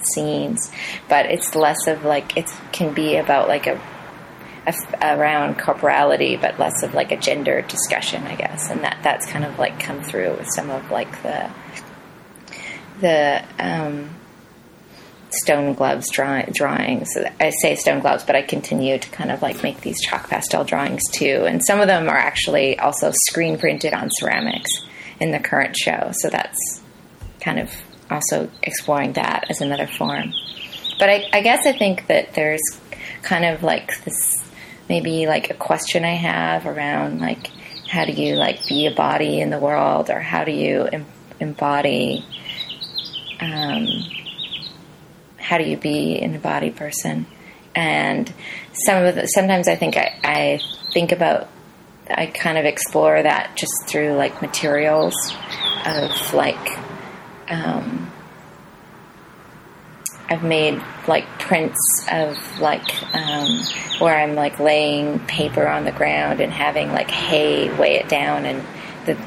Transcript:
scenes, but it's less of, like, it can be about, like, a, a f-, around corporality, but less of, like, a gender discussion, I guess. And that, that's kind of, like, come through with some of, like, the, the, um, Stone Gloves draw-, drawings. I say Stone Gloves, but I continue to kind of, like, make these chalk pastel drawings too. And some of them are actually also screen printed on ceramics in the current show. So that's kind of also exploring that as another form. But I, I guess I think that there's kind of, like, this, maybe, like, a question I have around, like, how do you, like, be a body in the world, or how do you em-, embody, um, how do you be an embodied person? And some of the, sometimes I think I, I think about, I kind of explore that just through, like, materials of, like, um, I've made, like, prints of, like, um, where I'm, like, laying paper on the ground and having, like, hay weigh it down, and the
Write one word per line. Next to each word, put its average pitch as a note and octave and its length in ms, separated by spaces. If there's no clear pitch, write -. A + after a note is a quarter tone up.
scenes, D3+ 580
but D3 160
it's - 300
less D#3 320
of, D3+ 180
like, D3 320
it E3 80
can D#3 220
be D#3 220
about, C#3+ 320
like, C#3+ 180
a, C#3+ 80
a - 20
f-, - 320
around D3 560
corporality, C#3+ 760
but - 240
less D3+ 240
of, - 100
like, C#3 180
a D3 60
gender C#3+ 460
discussion, - 640
I - 100
guess. - 340
And D#3 140
that, - 180
that's - 240
kind D3+ 180
of, C#3+ 140
like, - 220
come C#3+ 240
through F#2 340
with - 160
some C#3+ 160
of, C3+ 220
like, - 320
the, - 260
the, D3+ 420
um, D#3 540
Stone C#3+ 420
Gloves C3+ 380
draw-, C#3 420
drawings. C#3 560
I D#3 100
say D3 140
Stone C#3+ 260
Gloves, C#3 220
but C#3 120
I C#3 80
continue C3+ 540
to - 120
kind - 220
of, C3+ 100
like, - 220
make C#3 180
these - 180
chalk - 300
pastel - 340
drawings C#3+ 380
too. C#3 340
And E3 200
some G3+ 160
of G3 60
them E3 200
are D3 100
actually D3 640
also D3 320
screen E3 280
printed D3+ 360
on - 160
ceramics - 500
in D#3+ 120
the D3 80
current - 360
show. - 380
So - 160
that's - 520
kind D#3 180
of - 100
also D3+ 400
exploring C#3 500
that - 360
as - 100
another C#3+ 280
form. D3+ 440
But G3 100
I, G3+ 240
I G#3 80
guess A#3 260
I C4+ 60
think G3 340
that - 260
there's D#3 300
kind E3+ 220
of, E3 180
like, - 440
this, - 360
maybe, D#3+ 400
like, D#3 220
a - 40
question - 520
I E3+ 100
have E3 500
around, D3 540
like, - 320
how D#3+ 160
do D#3 80
you, D3 220
like, - 320
be D3 180
a D3 100
body D3 460
in D3+ 80
the D3+ 100
world, D3 500
or D3+ 120
how D#3+ 240
do D#3+ 60
you D3 320
em-, D3+ 220
embody, C#3+ 840
um, D3+ 460
how E3+ 220
do D#3 60
you D3+ 120
be D3+ 420
an D#3+ 140
embodied D#3 420
person? D#3 520
And D3+ 580
some F#3+ 300
of F3+ 100
the, - 140
sometimes F#3+ 400
I E3+ 80
think E3 220
I, - 260
I D3 360
think E3+ 180
about, E3 360
I - 160
kind D#3+ 320
of D3+ 80
explore D#3 560
that D3+ 340
just - 180
through, D3+ 300
like, C#3 260
materials D3+ 720
of, D3+ 480
like, C#3+ 460
um, - 640
I've E3 160
made, D#3 380
like, D#3 200
prints - 400
of, D#3 280
like, D3+ 220
um, D#3 480
where E3 180
I'm, D3+ 160
like, D3 260
laying D3 600
paper D3+ 480
on D3+ 180
the D3 60
ground D3 500
and D3+ 100
having, D3 400
like, C#3+ 200
hay D3 640
weigh D3 200
it - 120
down, D3 360
and C3+ 200
the D#3+ 100